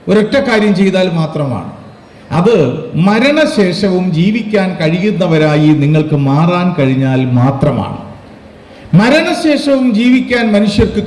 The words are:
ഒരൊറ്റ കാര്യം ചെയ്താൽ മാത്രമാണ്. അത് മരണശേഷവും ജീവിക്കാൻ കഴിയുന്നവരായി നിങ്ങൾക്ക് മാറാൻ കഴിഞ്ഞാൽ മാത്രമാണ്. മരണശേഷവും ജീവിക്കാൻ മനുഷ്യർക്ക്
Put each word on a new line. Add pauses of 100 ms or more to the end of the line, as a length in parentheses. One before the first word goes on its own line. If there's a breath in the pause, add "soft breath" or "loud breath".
(100)
ഒരൊറ്റ (140)
കാര്യം
ചെയ്താൽ (120)
മാത്രമാണ്. (680 loud breath)
അത് (520)
മരണശേഷവും (140)
ജീവിക്കാൻ (100)
കഴിയുന്നവരായി (100)
നിങ്ങൾക്ക് (120)
മാറാൻ
കഴിഞ്ഞാൽ (180)
മാത്രമാണ്. (1000 loud breath)
മരണശേഷവും (120)
ജീവിക്കാൻ (100)
മനുഷ്യർക്ക്